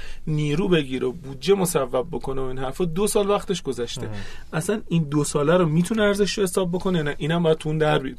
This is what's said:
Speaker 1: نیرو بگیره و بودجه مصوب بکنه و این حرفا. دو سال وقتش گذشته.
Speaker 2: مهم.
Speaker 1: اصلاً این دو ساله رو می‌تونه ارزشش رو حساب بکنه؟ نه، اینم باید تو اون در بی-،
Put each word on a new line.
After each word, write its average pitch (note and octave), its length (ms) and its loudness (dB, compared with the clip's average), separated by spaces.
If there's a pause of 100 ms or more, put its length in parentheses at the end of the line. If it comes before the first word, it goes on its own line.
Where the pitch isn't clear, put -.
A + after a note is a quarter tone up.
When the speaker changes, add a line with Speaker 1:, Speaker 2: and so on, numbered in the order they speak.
(260)
Speaker 1:
نیرو D3+ 420 0
بگیره C3 380 0
و B2 60 -2
بودجه C3+ 420 0
مصوب C3+ 560 0
بکنه C3 300 -4
و C3 40 -2
این B2+ 140 -4
حرفا. C3 260 -2
دو F3 220 0
سال G3+ 260 2
وقتش G3+ 300 -2
گذشته. A#2+ 400 -6
Speaker 2:
مهم. G#2+ 120 -6 (380)
Speaker 1:
اصلاً G3+ 360 -2
این E3 140 2
دو D3 220 0
ساله D3+ 320 2
رو F3+ 100 4
می‌تونه F3 360 2
ارزشش G3+ 360 2
رو G3+ 60 2
حساب F3+ 280 0
بکنه؟ F3+ 300 0
نه، C#3+ 160 -2
اینم E3 240 0
باید D#3+ 160 4
تو D#3 100 -6
اون D#3 100 0
در D3+ 200 4
بی-، C3 200 -6